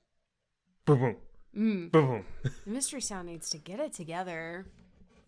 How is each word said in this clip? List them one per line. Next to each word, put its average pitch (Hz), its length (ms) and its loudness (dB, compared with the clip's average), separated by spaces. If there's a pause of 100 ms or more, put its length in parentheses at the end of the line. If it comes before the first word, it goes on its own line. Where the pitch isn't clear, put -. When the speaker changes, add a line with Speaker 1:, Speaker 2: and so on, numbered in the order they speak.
(840)
Speaker 1:
boom, 143 140 8
boom, 120 160 2 (400)
Speaker 2:
Mm. 202 360 0
Speaker 1:
boom, 156 160 8
boom. 107 180 -2 (400)
Speaker 2:
The 196 60 -8
mystery 262 300 -2
sound 180 260 -6
needs 170 220 -10
to 170 80 -6
get 175 220 -10
it 302 140 -4
together. 170 720 -6 (640)